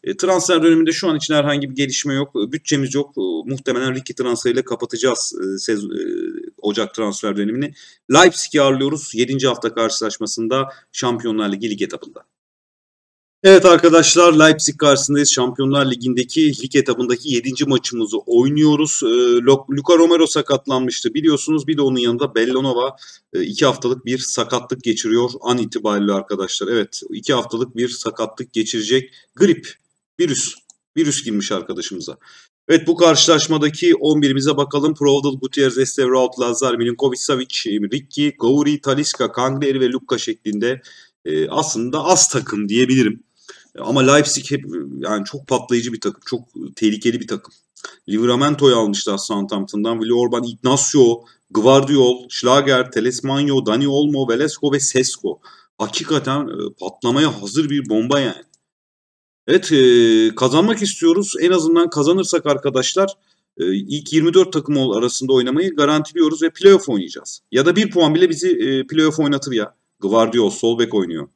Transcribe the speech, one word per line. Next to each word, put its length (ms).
E, 120
transfer 460
döneminde 300
şu 160
an 80
için 180
herhangi 360
bir 40
gelişme 400
yok. 220
E, 160
bütçemiz 420
yok. 240
E, 320
muhtemelen 440
Ricky 200
transferiyle 500
kapatacağız, 760
e, 180
sez-, 260
e, 180
Ocak 360
transfer 420
dönemini. 380
Leipzig'i 500
ağırlıyoruz 520
yedinci 340
hafta 260
karşılaşmasında 920
Şampiyonlar 600
Ligi 180
lig 120
etabında. 420
Evet 220
arkadaşlar, 680
Leipzig 440
karşısındayız. 540
Şampiyonlar 600
Ligi'ndeki 720
lig 140
etabındaki 580
yedinci 300
maçımızı 540
oynuyoruz. 840
Ee, 20
Lo-, 380
Luka 220
Romero 280
sakatlanmıştı 880
biliyorsunuz. 520
Bir 100
de 60
onun 140
yanında 380
Bellanova, 640
e, 100
iki 240
haftalık 400
bir 120
sakatlık 640
geçiriyor 480
an 180
itibariyle 540
arkadaşlar. 560
Evet, 420
iki 240
haftalık 420
bir 120
sakatlık 640
geçirecek. 580
Grip, 400
virüs, 340
virüs 280
girmiş 280
arkadaşımıza. 680
Evet, 180
bu 100
karşılaşmadaki 960
on 280
birimize 340
bakalım. 380
Provodal, 460
Gutierrez, 380
Estevraut, 600
Lazar, 340
Milinkovic, 440
Savic, 380
Ricky, 640
Gauri, 400
Talisca, 560
Cangleri 440
ve 80
Lucca 300
şeklinde, 640
e, 240
aslında 560
az 240
takım 400
diyebilirim. 540
Ama 220
Leipzig 500
hep, 140
yani 260
çok 220
patlayıcı 460
bir 80
takım, 260
çok 140
tehlikeli 440
bir 60
takım. 280
Livramento'yu 680
almışlar 420
Southampton'dan. 760
Willi 200
Orban, 300
Ignacio, 800
Guardiol, 800
Schlager, 600
Telesmanyo, 760
Dani 220
Olmo, 400
Velasco 440
ve 80
Sesko. 600
Hakikaten, 600
e, 400
patlamaya 640
hazır 280
bir 180
bomba 320
yani. 240
Evet, 260
e, 640
kazanmak 480
istiyoruz. 580
En 100
azından 400
kazanırsak 560
arkadaşlar, 640
e, 160
ilk 380
yirmi 220
dört 180
takım 240
ol-, 200
arasında 360
oynamayı 440
garantiliyoruz 640
ve 80
playoff 380
oynayacağız. 520
Ya 140
da 100
bir 140
puan 240
bile 160
bizi, 200
e, 360
playoff 320
oynatır 340
ya. 220
Guardiol 500
sol 280
bek 160
oynuyor. 420